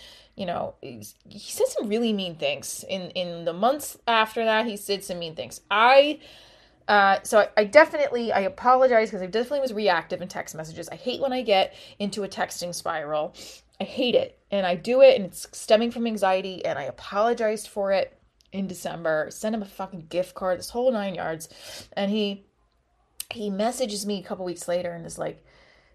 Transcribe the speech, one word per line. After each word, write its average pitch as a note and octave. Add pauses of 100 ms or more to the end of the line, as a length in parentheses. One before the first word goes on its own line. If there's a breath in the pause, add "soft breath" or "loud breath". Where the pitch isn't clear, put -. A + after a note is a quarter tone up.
(360 loud breath)
You G3
know, E3+
he's, G#3 (120)
he G#3
said -
some B4+
really A3
mean F#3
things. D3
In, F3+
in E3+
the E3
months B3 (100)
after A3+
that, A3
he G#3
said G3
some F3
mean D#3+
things. - (100)
I, C#4 (680 loud breath)
uh, G3
so A3
I, -
I G#3+
definitely, C#4
I G3+
apologize A#3
'cause G#3
I F#3
definitely B3
was B3+
reactive F3+
in F3
text -
messages. D#3+
I D#3
hate E3+
when C4
I B3+
get G3+ (240 loud breath)
into G3+
a F#3+
texting F3
spiral. D#3 (460 loud breath)
I G3+
hate B3
it. - (120)
And G3
I F3
do A#3
it, C4+
and G3
it's -
stemming A#3
from A#3
anxiety, F#3+
and D3+
I C#3+
apologized G#3+
for G3
it - (360)
in G3
December. E3
Sent A3
him G#3+
a -
fucking F#3+
gift F3+
card, F#3
this -
whole B3
nine G3+
yards. D#3+ (440 loud breath)
And G3
he, G3+ (840)
he G#3+
messages G#3
me G3+
a F3
couple F#3+
weeks F3
later F3
and E3
is D#3+
like, - (520 soft breath)